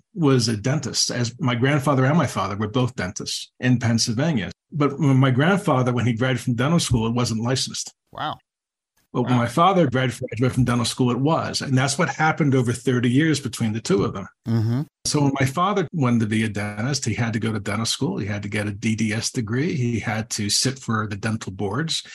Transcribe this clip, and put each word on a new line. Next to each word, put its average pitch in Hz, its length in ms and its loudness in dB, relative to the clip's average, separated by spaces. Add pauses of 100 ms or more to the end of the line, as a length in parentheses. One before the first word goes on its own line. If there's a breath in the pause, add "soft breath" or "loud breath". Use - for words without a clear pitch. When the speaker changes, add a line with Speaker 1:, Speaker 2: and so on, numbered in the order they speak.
(160)
Speaker 1:
was 135 320 4
a 117 80 0
dentist. 110 560 -2
As 120 280 -4
my 120 160 0
grandfather 131 500 2
and 147 120 4
my 143 100 2
father 101 280 -4
were 104 140 -2
both 127 260 0
dentists - 640 -8
in 123 200 2
Pennsylvania. 117 720 0 (200)
But 143 260 0
when 139 200 4
my 135 140 6
grandfather, 135 600 2
when 120 140 0
he 123 80 2
graduated 127 320 -2
from 123 100 0
dental 147 240 2
school, 117 260 0
it 117 80 -2
wasn't 113 280 -2
licensed. 117 520 -4 (200)
Speaker 2:
Wow. 147 240 -8 (760)
Speaker 1:
But 127 100 0
when 127 100 0
Speaker 2:
Wow. 123 60 4
Speaker 1:
my 120 80 2
father 175 420 4
graduated 127 640 -2
from 127 100 2
dental 120 220 2
school, 123 260 0
it 117 80 0
was. 135 400 0
And 131 180 0
that's 135 200 2
what 170 100 2
happened 156 480 0
over 120 160 2
thirty 123 380 0
years 143 320 2
between 113 320 -2
the 113 80 -4
two 190 240 2
of - 80 -4
them. 95 120 -10 (220)
Speaker 2:
Mm-hmm. 117 340 2 (220)
Speaker 1:
So 151 200 2
when 139 140 2
my 135 80 2
father 180 460 0
wanted 123 300 2
to 107 60 0
be 110 180 0
a - 20 -2
dentist, 104 560 -4
he 110 100 -2
had 104 200 -2
to 113 60 -2
go 110 120 -2
to 107 80 -4
dental 104 260 -4
school. - 340 -2
He 110 60 -4
had 101 180 -6
to 101 40 -8
get 104 200 -4
a 101 40 -4
D 110 240 -2
D 110 160 0
S 113 180 -2
degree. 127 460 -2
He 120 240 0
had 110 300 -4
to 101 200 -4
sit 127 300 0
for 107 280 -2
the 101 100 -8
dental 107 340 -4
boards. 104 520 -4 (120)